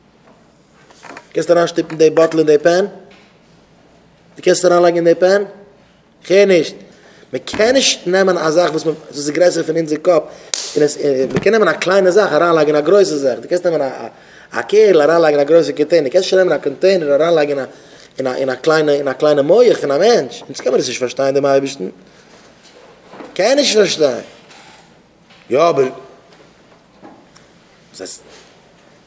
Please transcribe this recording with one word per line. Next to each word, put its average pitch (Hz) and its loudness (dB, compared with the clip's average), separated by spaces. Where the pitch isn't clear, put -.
קענסט 165 -2
דו 170 4
אנשטיפן 165 -4
די 156 4
באטל 160 0
אין 156 0
די 151 4
פען? 185 -2
די - -20
קענסט 180 0
אריינלייגן 175 4
אין 170 0
די 165 4
פען? 196 0
איך - -16
קען 196 4
נישט. 175 0
מען 127 -6
קען 226 -2
נישט - -2
נעמען 185 0
א 160 -2
זאך, 165 0
וואס 156 -6
מען, 151 -4
וואס 135 -16
איז 147 -6
גרעסער 165 0
פון 160 -4
אונזער 151 -4
קאפ. 165 0
און 147 2
עס, 147 -2
אה, 135 -2
מען 131 -2
קען 202 0
נעמען 214 2
א 156 0
קליינע 185 0
זאך, 180 2
אריינלייגן 156 2
אין 147 0
א 156 -2
גרויסע 175 2
זאך. 131 -4
דו - -18
קענסט 175 -4
נעמען 160 -2
א, 135 -4
א, - -12
א - -6
קערל, 196 4
אריינלייגן 151 2
אין 143 0
א - -8
גרויסע 156 2
קאנטיינער. 147 0
דו 117 -8
קענסט - 0
שוין 185 2
נעמען 156 0
א - -20
קאנטיינער, 151 0
אריינלייגן 147 0
אין 127 -8
א, - -14
אין 131 -4
א, 127 -4
אין 135 -4
א 127 -4
קליינע, 156 0
אין 143 -2
א 127 -4
קליינע 151 0
מוח 190 4
פון 143 -4
א 139 0
מענטש. 185 0
יעצט 135 -14
קען - -4
מען 214 0
דאס 131 -4
נישט 113 -8
פארשטיין, 135 -4
דעם 139 0
אייבערשטן. 139 -2
קען 226 0
נישט 233 0
פארשטיין. 147 0
יא, 127 0
אבער, 147 2
וואס - -20
הייסט, - -16